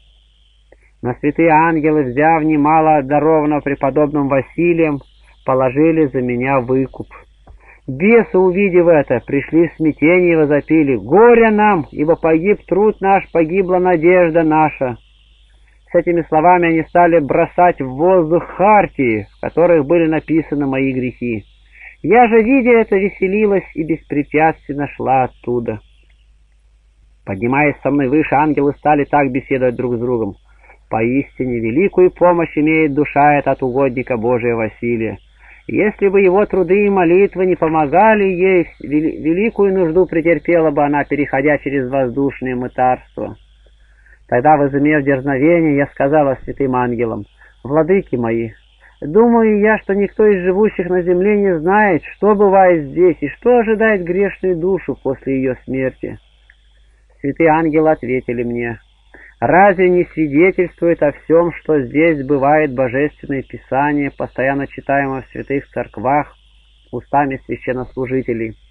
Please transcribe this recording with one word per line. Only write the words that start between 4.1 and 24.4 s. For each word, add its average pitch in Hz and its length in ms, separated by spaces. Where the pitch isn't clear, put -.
Василием, 156 680
положили 139 600
за 131 160
меня 123 380
выкуп. 127 480
Бесы, 190 500
увидев 185 500
это, 143 380
пришли 151 420
в - 60
смятение 170 600
и 160 40
возопили: 147 580
"Горе 220 540
нам, 208 420
ибо 156 240
погиб 165 520
труд 196 340
наш, 190 300
погибла 175 480
надежда 175 640
наша!" 156 540
С - 20
этими 170 320
словами 170 420
они 160 200
стали 170 300
бросать 165 600
в 135 80
воздух 165 560
хартии, 160 720
в - 40
которых 160 440
были 165 220
написаны 151 580
мои 135 260
грехи. 120 520
Я 226 260
же, 220 140
видя 247 380
это, 214 180
веселилась 196 640
и 160 80
беспрепятственно 147 1040